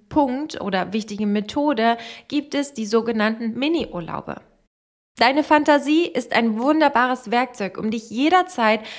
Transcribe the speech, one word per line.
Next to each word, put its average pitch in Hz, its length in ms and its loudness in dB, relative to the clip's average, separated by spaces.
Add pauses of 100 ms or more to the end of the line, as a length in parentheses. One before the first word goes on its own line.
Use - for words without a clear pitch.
Punkt 285 520 -2
oder 185 320 -4
wichtige 208 340 -4
Methode 226 720 0 (300)
gibt 285 260 -4
es 277 200 -4
die 220 120 -6
sogenannten 226 720 0
Mini-Urlaube. 180 840 -4 (800)
Deine 269 260 4
Fantasie 302 600 4
ist - 300 -6
ein 226 240 2
wunderbares 254 720 2
Werkzeug, 240 480 -2
um 220 120 -4
dich 220 200 -6
jederzeit 262 720 2 (180)